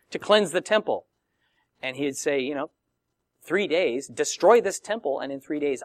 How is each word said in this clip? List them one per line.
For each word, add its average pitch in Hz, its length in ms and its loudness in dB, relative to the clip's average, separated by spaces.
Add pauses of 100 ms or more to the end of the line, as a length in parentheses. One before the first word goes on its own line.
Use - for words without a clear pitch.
(100)
to - 80 -6
cleanse 202 340 2
the 175 80 2
temple?" 156 460 -2 (720)
And 131 160 -6
he'd 139 220 -4
say, 143 220 -2
you 135 140 -4
know, 143 160 -8 (720)
"Three 190 240 -2
days, 143 400 0
destroy 165 540 4
this 190 180 -4
temple, 151 400 -4
and 139 140 -8
in 139 80 -10
three 151 180 -6
days 143 260 -2